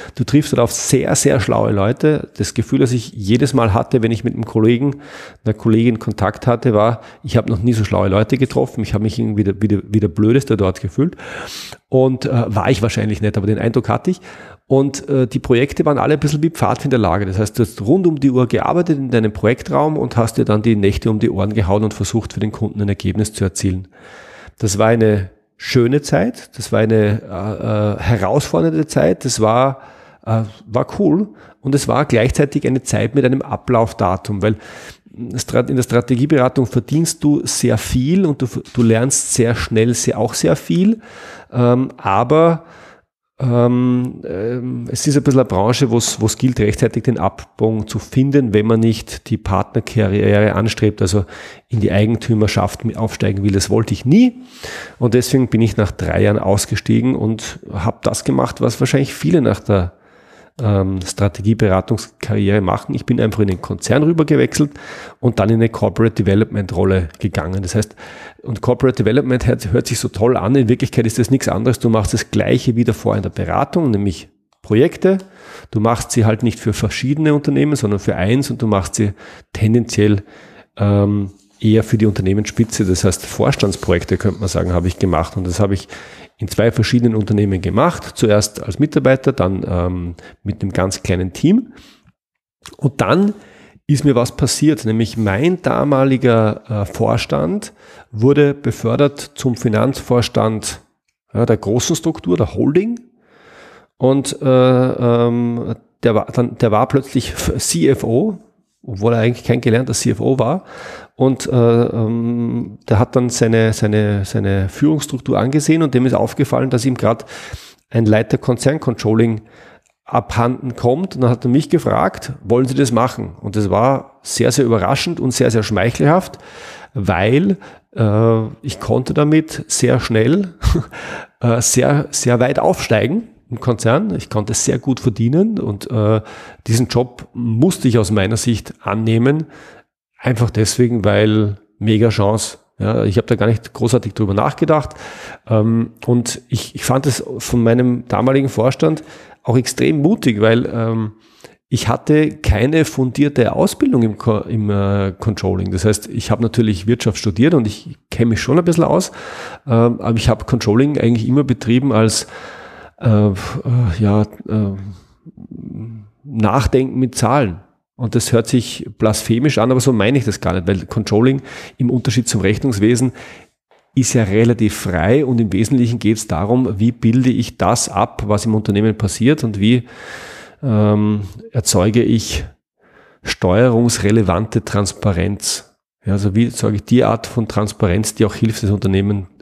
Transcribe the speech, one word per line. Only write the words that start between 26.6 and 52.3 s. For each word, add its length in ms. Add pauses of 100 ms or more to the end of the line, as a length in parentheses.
war 80
eine, 420
äh, 760
äh, 60
herausfordernde 840
Zeit, 400
das 140
war, 420 (420)
äh, 200 (220)
war 200 (120)
cool 300 (320)
und 140
es 120
war 200
gleichzeitig 600
eine 160
Zeit 320
mit 120
einem 160
Ablaufdatum, 960
weil 160 (800)
Strat-, 320
in 80
der 60
Strategieberatung 840
verdienst 580
du 220
sehr 320
viel 480
und 160
du, 60 (260)
du 100
lernst 520
sehr 200
schnell 380
sehr, 260
auch 140
sehr 240
viel, 440 (520)
ähm, 460
aber, 640 (760)
ähm, 840
ähm, 680
es 160
ist 80
ein 80
bisschen 160
eine 80
Branche, 420
wo's, 300
wo's 180
gilt, 220
rechtzeitig 420
den 160
Absprung 720
zu 100
finden, 560
wenn 100
man 140
nicht 500
die 100
Partnerkarriere 1160
anstrebt, 480
also 220 (440)
in 120
die 100
Eigentümerschaft 920